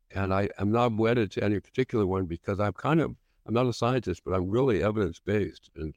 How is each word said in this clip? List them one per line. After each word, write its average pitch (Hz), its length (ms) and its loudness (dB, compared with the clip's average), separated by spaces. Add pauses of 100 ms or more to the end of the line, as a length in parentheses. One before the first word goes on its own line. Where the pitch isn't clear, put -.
(120)
and 95 200 -2
I 98 180 0 (100)
am 98 120 0
not 117 240 2
wedded 110 360 2
to 107 120 -4
any 104 160 0
particular 117 460 -2
one 95 200 0
because 87 340 -4
I'm 104 140 0
kind 151 280 0
of, 123 140 -2 (300)
I'm 110 80 -6
not 120 120 2
a 120 80 0
scientist, 117 520 -2
but 78 80 -4
I'm 92 160 0
really 117 340 2
evidence-based, 104 920 -2
and, 76 200 -8